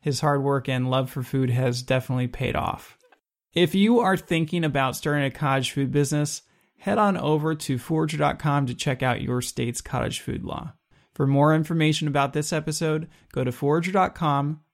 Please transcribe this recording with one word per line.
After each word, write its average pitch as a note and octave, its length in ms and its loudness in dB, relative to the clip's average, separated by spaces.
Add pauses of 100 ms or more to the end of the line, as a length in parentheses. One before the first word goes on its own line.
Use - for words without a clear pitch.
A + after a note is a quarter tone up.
His C3 140 -2
hard C#3+ 200 2
work C#3 280 0
and B2+ 200 0
love C3 200 0
for C3+ 120 -8
food C3 280 0
has B2 320 0
definitely B2+ 480 -2
paid - 260 -4
off. - 420 -6 (540)
If E3+ 240 2
you A3 240 6
are F#3+ 160 4
thinking E3+ 480 -2
about C3+ 320 0
starting D3 300 0
a C3+ 40 0
cottage C3+ 420 -2
food C#3 200 -2
business, D3 520 0 (340)
head G3+ 200 -2
on G#3 200 2
over D#3 380 0
to C#3+ 220 -4
forager D#3 380 -2
dot D3 240 2
com C#3+ 280 0
to B2 60 -4
check C3 300 -2
out B2+ 180 0
your B2 200 -2
state's A#2+ 400 -4
cottage - 400 -4
food - 240 -6
law. - 260 -8 (420)
For C#3 140 0
more C#3+ 260 6
information D#3 540 2
about C#3 240 0
this D3+ 220 -4
episode, D#3 560 -2 (240)
go C3 100 -2
to B2 80 -2
forager D#3 400 0
dot F#3+ 240 2
com D3 460 -2 (120)